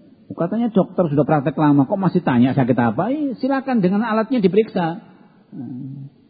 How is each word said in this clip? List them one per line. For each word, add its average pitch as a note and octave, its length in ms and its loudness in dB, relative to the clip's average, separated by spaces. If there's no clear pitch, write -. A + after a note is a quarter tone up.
Katanya G#3+ 400 -2
dokter F#3 320 2
sudah C#3+ 160 2
praktek D3 320 0
lama, C#3+ 320 4
kok - 80 -2
masih F#3 320 0
tanya B2+ 320 2
sakit B2 160 2
apa? B2 400 0
Eh, C#4+ 240 -4
silakan C4 400 -2
dengan G3 240 0
alatnya A3 400 -2
diperiksa. F#3 560 0
Nah, C3+ 560 -14